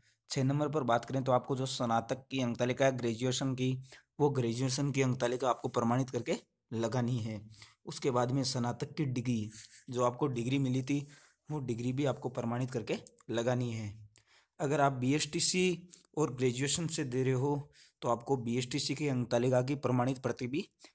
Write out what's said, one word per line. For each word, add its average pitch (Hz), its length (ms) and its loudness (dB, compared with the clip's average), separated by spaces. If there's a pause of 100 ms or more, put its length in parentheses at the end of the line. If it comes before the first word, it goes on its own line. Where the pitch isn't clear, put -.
(300)
छः 139 140 0
नंबर 147 260 2
पर 147 140 -2
बात 117 220 2
करें, 131 180 -2
तो 135 80 0
आपको 127 240 2
जो 127 100 -2
स्नातक 120 640 -2
की 131 100 -2
अंक 120 160 0
तालिका 123 280 2
है 131 120 4
ग्रेजुएशन 123 580 0
की, 131 260 0 (380)
वो 147 100 4
ग्रेजुएशन 127 640 0
की 127 100 2
अंक 127 200 2
तालिका 123 280 2
आपको 120 200 0
प्रमाणित 120 400 2
करके 127 260 -2 (380)
लगानी 117 440 0
है। 107 320 -6 (360)
उसके 147 260 -2
बाद 123 200 2
में 135 120 0
स्नातक 120 500 -2
की 160 120 -2
डिग्री, 123 440 -2 (400)
जो 123 140 0
आपको 123 240 2
डिग्री 127 320 0
मिली 131 240 0
थी, 143 240 -2 (440)
वो 151 80 -4
डिग्री 120 340 -2
भी 139 120 0
आपको 127 240 -2
प्रमाणित 120 420 -2
करके 120 260 -2 (320)
लगानी 120 440 0
है। 107 360 -8 (500)
अगर 147 220 2
आप 139 120 4
बीएसटीसी 165 960 2 (280)
और 151 160 0
ग्रेजुएशन 131 540 0
से 156 160 -2
दे 131 200 -2
रहे 131 100 2
हो, 143 380 -2 (300)
तो 120 80 0
आपको 120 280 2
बीएसटीसी 123 580 -2
की 147 120 -2
अंक 123 240 0
तालिका 127 300 4
की 135 140 0
प्रमाणित 127 440 0
प्रति 123 280 -4
भी 147 220 -4 (260)